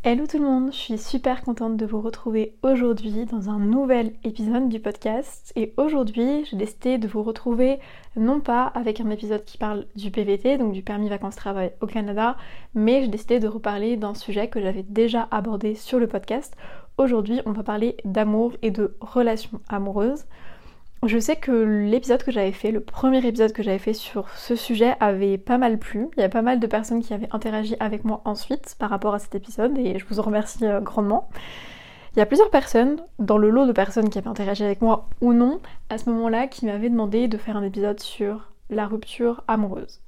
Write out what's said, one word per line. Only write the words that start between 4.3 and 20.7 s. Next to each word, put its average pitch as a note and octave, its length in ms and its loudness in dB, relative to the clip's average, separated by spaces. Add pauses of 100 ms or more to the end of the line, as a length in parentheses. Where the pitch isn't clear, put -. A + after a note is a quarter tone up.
du A3 100 -2
podcast. A3 800 -6
Et G#3+ 180 -2
aujourd'hui, C#4 720 0
j'ai A#3 100 -10
décidé G#3+ 420 -2
de A3 100 -2
vous G#3 140 -4
retrouver A#3+ 580 2 (360)
non A#3+ 240 2
pas B3 240 2
avec A#3 380 -2
un A3+ 80 -2
épisode G#3+ 340 -4
qui - 140 -16
parle G#3+ 280 -4 (120)
du G3+ 120 -6
P G3+ 140 -2
V G3 160 2
T, C4 180 2
donc A3+ 140 0
du F#3+ 120 -6
permis G#3 260 -4
vacances-travail G3 720 -4
au - 40 -2
Canada, G#3+ 520 -2 (360)
mais A3+ 280 4
j'ai B3+ 80 2
décidé A3 300 2
de G#3+ 100 0
reparler G#3+ 480 -2
d'un G#3 180 -4
sujet G3+ 320 -2
que A3+ 140 -4
j'avais F#3+ 220 -2
déjà A3+ 480 2
abordé G#3+ 440 -2
sur - 240 -2
le A#3 80 4
podcast. A3+ 480 -6 (420)
Aujourd'hui, A#3+ 480 2
on G#3+ 60 -2
va G#3 120 -4
parler G#3+ 420 -2
d'amour G#3+ 560 2
et A3 100 0
de G3+ 300 -2
relations A3+ 680 0
amoureuses. G3+ 580 -2 (800)